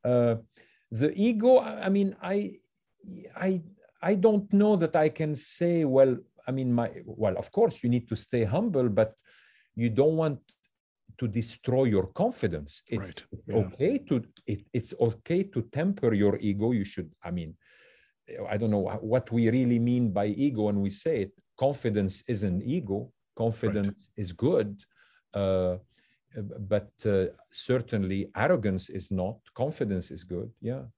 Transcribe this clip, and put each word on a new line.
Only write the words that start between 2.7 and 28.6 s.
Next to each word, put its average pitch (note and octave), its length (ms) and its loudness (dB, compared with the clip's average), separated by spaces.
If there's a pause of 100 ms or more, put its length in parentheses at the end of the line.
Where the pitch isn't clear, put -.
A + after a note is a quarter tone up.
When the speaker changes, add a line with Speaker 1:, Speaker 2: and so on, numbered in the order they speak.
Speaker 1:
I, F#3 260 -2 (400)
I G3+ 140 2
don't G3+ 360 2
know G#3 240 6
that E3 200 0
I D#3 140 6
can D3+ 260 -2
say, E3+ 500 0
well, C3 320 6 (300)
I C3 40 -4
mean, C3 220 0
my, A#2+ 160 2 (160)
well, G#2+ 320 -2
of - 140 -10
course - 320 0
you A#2+ 60 2
need A#2+ 200 0
to A2 60 -2
stay A#2 280 -2
humble, C3+ 460 0
but G#2+ 260 2 (600)
you A#2 140 0
don't D3 280 4
want D#3 220 0 (800)
to B2 80 -2
destroy A#2+ 580 0
your G2 220 2
confidence. F2+ 840 -4
It's, G2 180 -4
Speaker 2:
Right. - 240 -10
Speaker 1:
it's - 160 -16
Speaker 2:
Yeah. G2+ 80 -4
Speaker 1:
okay D#3 420 0 (120)
to, B2+ 140 0 (220)
it, G2+ 160 -6 (100)
it's - 300 -6
okay B2 420 0
to C#3 200 -4
temper G3 500 0
your G3+ 260 4
ego. G#2 340 0
You G2+ 120 0
should, E2 260 -10 (120)
I E2+ 80 -8
mean, E2+ 240 -8 (920)
I G#2 100 -4
don't A2 120 0
know G2+ 180 2
wh-, G#2+ 160 -6
what A2+ 280 -2
we A2+ 180 2
really A#2+ 300 2
mean A#2+ 320 2
by G2+ 160 0
ego A2 360 0
when G2+ 160 2
we G2 120 0
say C#3+ 320 -2
it. F#2+ 80 -8 (260)
Confidence G#2+ 680 -2
isn't G2 340 -2
ego. A#2+ 500 -4 (240)
Confidence G#2+ 800 -2
Speaker 2:
Right. A2 80 -8
Speaker 1:
is F2 80 -8
good. G#2 520 0 (500)
Uh, F#2 440 0 (840)
but, G2+ 320 -2 (140)
uh, G2 220 2 (240)
certainly G2+ 840 -2
arrogance G#2+ 540 0